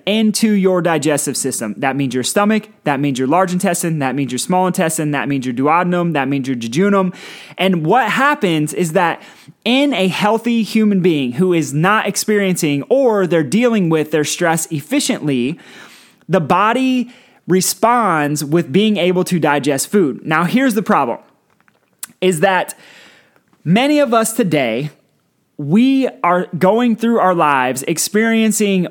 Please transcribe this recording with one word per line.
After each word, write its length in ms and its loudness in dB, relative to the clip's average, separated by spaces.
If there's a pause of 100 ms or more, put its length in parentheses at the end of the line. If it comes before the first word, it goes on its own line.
into 480 0
your 280 2
digestive 540 0
system. 400 -6
That 220 -2
means 160 -2
your 100 -2
stomach, 460 0 (160)
that 160 -2
means 180 -2
your 80 0
large 240 2
intestine, 480 -2
that 160 -2
means 160 -4
your 80 -4
small 260 0
intestine, 460 -2
that 160 -2
means 180 -4
your 80 -4
duodenum, 600 0
that 160 -2
means 180 -2
your 80 -2
jejunum. 580 0 (440)
And 280 0
what 240 2
happens 640 0
is 200 -2
that 280 0 (440)
in 280 2
a 140 0
healthy 560 0
human 380 0
being 320 0
who 180 0
is 220 -2
not 340 0
experiencing 760 -2
or 440 2
they're 160 2
dealing 460 2
with 220 0
their 120 2
stress 480 -2
efficiently, 880 -2 (680)
the 100 2
body 720 2 (340)
responds 1000 0
with 260 0
being 240 2
able 300 0
to 120 -2
digest 520 0
food. 360 0
Now, 200 0
here's 300 0
the 60 -2
problem, 380 0 (1000)
is 180 0
that 340 0 (920)
many 340 2
of 140 0
us 180 0
today, 600 -2 (640)
we 500 2 (160)
are 240 0 (100)
going 380 2
through 240 0
our 160 2
lives 480 0
experiencing 1080 0